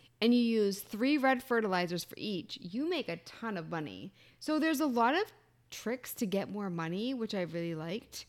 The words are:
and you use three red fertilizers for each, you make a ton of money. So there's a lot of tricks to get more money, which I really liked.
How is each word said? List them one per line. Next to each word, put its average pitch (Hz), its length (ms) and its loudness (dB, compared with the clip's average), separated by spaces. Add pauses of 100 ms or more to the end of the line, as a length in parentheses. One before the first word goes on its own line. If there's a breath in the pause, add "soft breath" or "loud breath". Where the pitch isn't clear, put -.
(200 soft breath)
and 240 140 6
you 247 60 6
use 214 400 4
three 262 380 2
red 262 240 4
fertilizers 180 600 2
for - 120 -14
each, - 440 -6
you 240 280 -4
make 339 200 -2
a 165 100 -4
ton - 400 -8
of 160 120 -6
money. 147 420 -6 (280 soft breath)
So 311 180 0
there's 311 220 2
a 311 60 4
lot 240 280 4
of 381 100 2 (460)
tricks - 440 -6
to 240 120 -2
get 190 240 -2
more 202 200 -4
money, 175 440 -2
which 226 200 -4
I 190 80 0
really 170 320 -4
liked. 165 540 -8